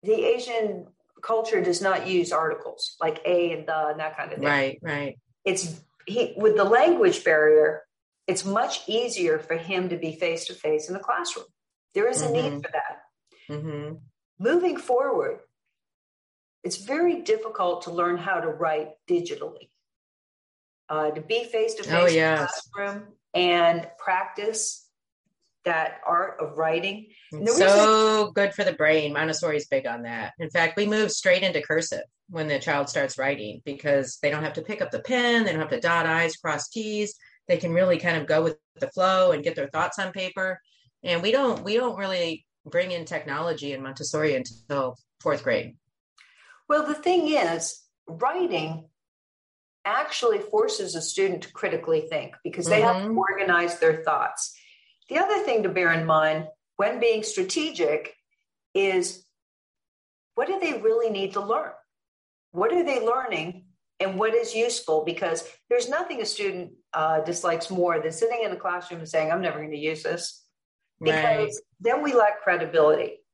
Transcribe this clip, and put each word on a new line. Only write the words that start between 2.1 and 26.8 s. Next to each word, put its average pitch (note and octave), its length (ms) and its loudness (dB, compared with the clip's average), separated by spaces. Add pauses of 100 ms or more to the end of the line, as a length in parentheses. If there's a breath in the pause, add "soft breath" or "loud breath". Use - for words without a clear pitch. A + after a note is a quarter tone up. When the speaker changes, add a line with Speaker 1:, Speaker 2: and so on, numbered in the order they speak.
Speaker 1:
articles - 680 -4
like D#3+ 260 -2
a F3 260 2
and D#3 140 -8
the D#3 220 -2
and D3+ 120 -4
that D#3 160 -6
kind D3 160 -8
of - 60 -10
thing. C#3 100 0
Speaker 2:
Right, C3+ 340 0
right. C#3+ 360 -6 (260)
Speaker 1:
It's, F3+ 360 -4 (260)
he, A3 300 -2
with G#3+ 200 4
the G#3 80 6
language A3+ 600 6
barrier, D#3 600 6 (420)
it's F3+ 180 -2
much A3+ 440 -2
easier G3+ 500 0
for E3 180 -4
him F3+ 340 -4
to F3 60 -2
be D#3+ 200 -4
face-to-face E3 720 -2
in F3+ 60 -6
the G3 60 -8
classroom. - 460 -4 (480)
There G#3 140 2
is A#3+ 140 -2
a D#3 80 0
need D#3+ 140 2
Speaker 2:
Mm-hmm. C#3+ 160 -4
Speaker 1:
for - 120 -10
that. - 300 -6 (480 soft breath)
Speaker 2:
Mm-hmm. D3+ 440 -8 (440)
Speaker 1:
Moving D#4+ 380 2
forward, B3 640 0 (1200)
it's F3+ 140 -6
very D#4+ 460 0
difficult G3+ 600 -2
to F3 80 -12
learn F3 280 0
how F3 220 -2
to D#3+ 80 -2
write D#3 420 -2 (180)
digitally. F3 640 -4 (1200)
Uh, D3+ 200 -2
to D#3 100 -8
be A#3 240 -4
face-to-face A3 480 -2
Speaker 2:
Oh, E3+ 80 4
Speaker 1:
in F3 60 8
the E3 80 6
Speaker 2:
yes. D#3+ 580 2
Speaker 1:
classroom G3+ 360 -8 (260)
and E3+ 540 4 (100)
practice G3+ 880 -4 (760)
that D#3+ 420 -2
art F3+ 340 0
of D3 160 -6
writing. F3 520 -2 (240 soft breath)